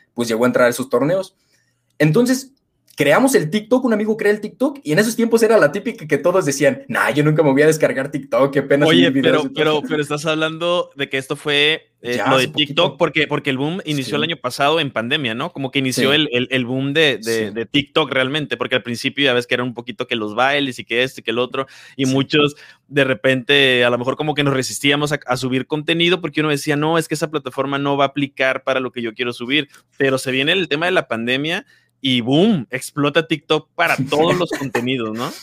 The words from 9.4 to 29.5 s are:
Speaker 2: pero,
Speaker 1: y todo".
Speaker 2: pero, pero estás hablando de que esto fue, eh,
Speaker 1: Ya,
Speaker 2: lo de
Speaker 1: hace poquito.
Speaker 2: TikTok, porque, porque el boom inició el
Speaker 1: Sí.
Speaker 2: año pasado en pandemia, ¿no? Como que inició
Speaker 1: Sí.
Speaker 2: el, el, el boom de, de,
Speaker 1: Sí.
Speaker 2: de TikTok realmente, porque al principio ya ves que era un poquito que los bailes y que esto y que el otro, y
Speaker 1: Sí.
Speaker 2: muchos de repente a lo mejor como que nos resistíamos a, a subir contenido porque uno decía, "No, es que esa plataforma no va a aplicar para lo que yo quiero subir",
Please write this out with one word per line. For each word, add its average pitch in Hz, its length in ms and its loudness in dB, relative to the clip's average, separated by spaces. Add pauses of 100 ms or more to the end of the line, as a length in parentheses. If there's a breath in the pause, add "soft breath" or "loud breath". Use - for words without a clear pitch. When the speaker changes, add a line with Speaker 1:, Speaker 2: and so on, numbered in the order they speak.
Speaker 2:
pero, 135 80 -6
Speaker 1:
y 135 40 -18
todo". - 0 -
Speaker 2:
pero, 156 340 0
pero 151 140 -2
estás 147 240 -4
hablando 160 680 -2
de 139 140 -6
que - 80 -6
esto 135 180 -4
fue, 147 540 0 (140)
eh, 120 160 -4
Speaker 1:
Ya, 123 100 0
Speaker 2:
lo 135 80 4
de 131 80 2
Speaker 1:
hace 131 80 -6
poquito. 151 140 -2
Speaker 2:
TikTok, 170 320 -2
porque, 156 280 0
porque 143 240 -4
el 135 60 -2
boom 151 300 -4
inició 143 300 -4
el 147 60 -2
Speaker 1:
Sí. 160 80 -4
Speaker 2:
año 165 60 -6
pasado 143 420 0
en 143 120 -2
pandemia, 120 440 -4
¿no? 143 180 -8
Como 135 180 -6
que - 80 -2
inició 131 320 0
Speaker 1:
Sí. 143 60 4
Speaker 2:
el, 151 160 2
el, 123 180 -2
el 127 160 -2
boom 135 260 -4
de, 147 240 2
de, 110 320 -2
Speaker 1:
Sí. 98 60 -12
Speaker 2:
de 113 100 -4
TikTok 143 480 -2
realmente, 131 460 -2
porque 123 160 -4
al 123 80 0
principio 123 420 -4
ya 131 80 4
ves 120 140 0
que - 80 -2
era 123 100 -2
un 127 80 -6
poquito 117 340 -10
que - 80 -4
los 107 200 -4
bailes 135 440 0
y 107 60 -14
que 117 180 0
esto 127 180 -4
y - 40 -20
que 113 60 -4
el 113 80 -2
otro, 127 280 -4 (300 loud breath)
y 135 80 -2
Speaker 1:
Sí. 131 80 0
Speaker 2:
muchos 143 440 0 (320 loud breath)
de 139 160 2
repente 131 800 2
a 120 60 4
lo 123 80 0
mejor 123 180 -2
como 151 180 -2
que 143 100 0
nos 139 80 2
resistíamos 143 600 0
a, 143 140 -4
a 127 120 0
subir 127 280 -2
contenido 165 540 0
porque 156 200 -4
uno 151 100 0
decía, 143 260 -2
"No, 156 220 0
es 160 100 -2
que 160 60 -4
esa 156 160 -6
plataforma 139 480 -4
no 143 180 0
va 139 80 2
a 139 40 0
aplicar 131 560 -2
para 131 160 0
lo 127 120 -6
que 123 80 -10
yo 113 140 -6
quiero 120 180 -4
subir", 135 360 -4 (280 soft breath)